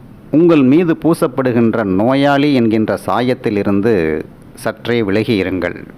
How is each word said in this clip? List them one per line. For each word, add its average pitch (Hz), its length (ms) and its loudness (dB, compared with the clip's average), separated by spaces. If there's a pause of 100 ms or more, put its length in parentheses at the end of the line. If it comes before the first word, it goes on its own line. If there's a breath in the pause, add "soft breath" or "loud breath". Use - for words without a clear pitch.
(300)
உங்கள் 160 320 4
மீது 160 400 2
பூசப்படுகின்ற 123 800 0
நோயாளி 139 720 2
என்கின்ற 110 520 0
சாயத்திலிருந்து 101 1200 0 (300)
சற்றே 117 480 -4
விலகி 101 400 -2
இருங்கள். 87 440 -6 (120)